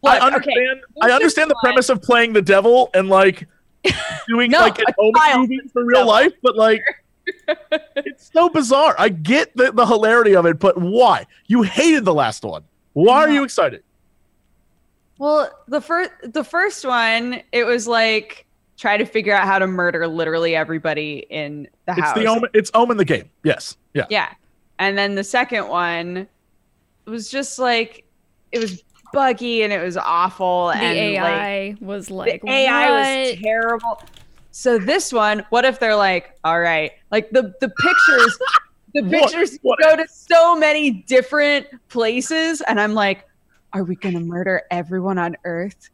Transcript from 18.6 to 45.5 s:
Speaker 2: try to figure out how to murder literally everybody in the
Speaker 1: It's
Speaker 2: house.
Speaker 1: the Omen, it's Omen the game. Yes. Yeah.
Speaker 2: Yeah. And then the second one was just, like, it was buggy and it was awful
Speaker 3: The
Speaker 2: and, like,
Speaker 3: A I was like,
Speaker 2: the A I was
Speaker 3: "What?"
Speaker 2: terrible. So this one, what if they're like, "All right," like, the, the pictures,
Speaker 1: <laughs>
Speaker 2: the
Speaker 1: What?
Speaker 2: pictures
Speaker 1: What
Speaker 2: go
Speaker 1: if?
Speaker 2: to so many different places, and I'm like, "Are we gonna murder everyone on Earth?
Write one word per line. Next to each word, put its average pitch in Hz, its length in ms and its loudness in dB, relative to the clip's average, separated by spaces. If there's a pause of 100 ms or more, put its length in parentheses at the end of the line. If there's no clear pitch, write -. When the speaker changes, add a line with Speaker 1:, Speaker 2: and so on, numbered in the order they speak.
Speaker 2:
try 208 200 -2
to 208 80 -2
figure 208 280 -2
out 196 120 2
how 190 140 0
to 190 80 0
murder 175 400 -2
literally 165 480 -2
everybody 151 720 -6
in 147 380 -12 (180)
the 180 80 -6
Speaker 1:
It's 175 80 -2
Speaker 2:
house. 151 160 0
Speaker 1:
the 220 100 0
Omen, 226 260 -2
it's 214 200 0
Omen 240 240 2
the 196 80 2
game. 139 240 -4 (140)
Yes. - 340 -4 (160)
Yeah. 143 160 -2
Speaker 2:
Yeah. 208 200 -2 (500)
And 196 180 -2
then 202 180 -2
the 196 80 -6
second 247 460 -4
one 175 580 -6 (800)
was 220 240 -14
just, 269 300 -10
like, 233 440 -4 (480)
it - 80 -4
was 190 240 -8 (300)
buggy 240 480 -2
and 208 100 -2
it 190 100 -4
was 175 140 -8
awful 180 760 -2
Speaker 3:
The 165 60 -2
Speaker 2:
and, 196 400 -2
like, 175 180 -2
Speaker 3:
A 202 380 -6
I 202 100 -16
was 196 280 -12
like, 196 320 -6
Speaker 2:
the - 80 -10
A 262 180 0
I 240 220 2
was 269 460 0
Speaker 3:
"What?" 185 80 -16
Speaker 2:
terrible. 226 600 -4 (480)
So 240 280 0
this 269 340 -2
one, 208 360 -2
what 247 160 2
if 254 140 0
they're 220 160 0
like, 190 480 -2
"All 165 160 0
right," 160 320 -2 (200)
like, 214 200 -2
the, 214 300 0
the 254 80 -4
pictures, 480 680 2 (280)
Speaker 1:
<laughs> - 280 -20
Speaker 2:
the 294 100 0
Speaker 1:
What? 185 80 -4 (200)
Speaker 2:
pictures 330 300 -4
Speaker 1:
What 254 180 0
Speaker 2:
go 311 120 6
Speaker 1:
if? 320 100 4
Speaker 2:
to 320 120 -4
so 339 420 4
many 302 360 0 (160)
different 285 600 0 (220)
places, 269 720 -4
and 220 180 -2
I'm 214 140 -2
like, 202 320 -2 (480)
"Are 196 100 -6
we 175 120 -6
gonna 180 240 -6
murder 175 520 -6
everyone 180 460 -6
on 175 180 -4 (100)
Earth? 175 480 -10